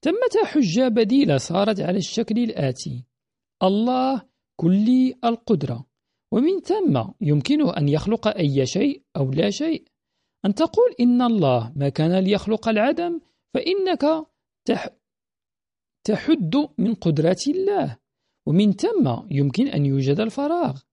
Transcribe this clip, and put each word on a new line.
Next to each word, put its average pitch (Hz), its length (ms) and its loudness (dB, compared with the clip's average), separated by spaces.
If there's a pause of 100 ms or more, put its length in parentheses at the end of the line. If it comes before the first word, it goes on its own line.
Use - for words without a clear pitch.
ثمة 440 420 0
حجة 247 440 2
بديلة 226 480 4
صارت 196 440 0
على 180 180 -2
الشكل 226 400 -2
الآتي: 143 640 -4 (580)
الله 240 600 0 (340)
كلي 226 580 2 (100)
القدرة، 147 600 -2 (460)
ومن 320 280 2
ثم 339 420 0 (180)
يمكنه 190 560 0
أن 143 120 0
يخلق 196 400 0
أي 143 380 0
شيء 254 360 -2 (140)
أو 135 140 -2
لا 180 200 0
شيء. 302 340 -4 (600)
أن 196 100 0
تقول 415 460 2
إن 247 220 4
الله 143 540 2
ما 139 120 0
كان 165 300 0
ليخلق 202 500 0
العدم 311 520 -2 (340)
فإنك 320 720 0 (380)
تح-، - 240 -4 (1160)
تحد 214 520 0 (220)
من 233 160 0
قدرة 165 540 0
الله، 370 480 -2 (500)
ومن 196 260 4
ثم 247 440 0 (140)
يمكن 139 380 0
أن 143 180 0
يوجد 135 340 0
الفراغ. 277 600 -2 (120)